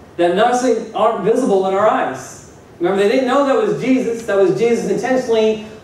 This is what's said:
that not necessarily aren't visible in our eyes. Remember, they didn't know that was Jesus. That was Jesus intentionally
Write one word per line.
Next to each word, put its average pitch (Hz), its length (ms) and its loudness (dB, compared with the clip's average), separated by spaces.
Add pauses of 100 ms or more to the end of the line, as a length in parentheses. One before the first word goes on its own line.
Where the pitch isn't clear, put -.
(160)
that 175 220 0
not 240 140 4
necessarily 247 420 -2
aren't 208 320 -2
visible 196 420 2
in 190 60 -2
our 196 120 2
eyes. - 720 -4 (220)
Remember, 196 240 0
they 202 60 2
didn't 262 180 0
know 277 180 2
that 269 120 2
was 214 240 -2
Jesus. 233 440 -2
That 202 120 0
was 180 200 2
Jesus 226 320 0
intentionally 220 760 0 (180)